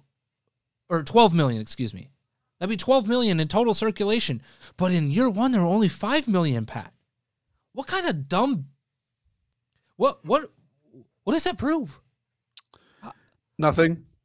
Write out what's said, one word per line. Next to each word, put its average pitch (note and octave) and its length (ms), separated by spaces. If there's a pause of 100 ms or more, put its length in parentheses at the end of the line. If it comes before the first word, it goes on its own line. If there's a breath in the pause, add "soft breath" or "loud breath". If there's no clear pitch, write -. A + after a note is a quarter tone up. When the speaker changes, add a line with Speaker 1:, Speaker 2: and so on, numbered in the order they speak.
(880)
Speaker 1:
or E3 140
twelve G#3+ 320
million, C3 260
excuse A2 320
me. - 180 (500)
That'd F#3 100
be A3 60
twelve B3 320
million A3+ 320
in D#3 80
total A3 260
circulation. G#3+ 680 (340 soft breath)
But F3+ 160
in D#3 180
year A#3 180
one, A3+ 220
there A3+ 100
were F3 60
only G3 220
five B3+ 400
million, D3 380
Pat. - 260 (800)
What C4+ 140
kind F4+ 220
of D3 200
dumb, G#3 380 (1300)
what, B3+ 300
what, B3+ 260 (720)
what A3 120
does D#4+ 100
that C4+ 120
prove? C4 440 (1600 loud breath)
Speaker 2:
Nothing. E3 480 (180)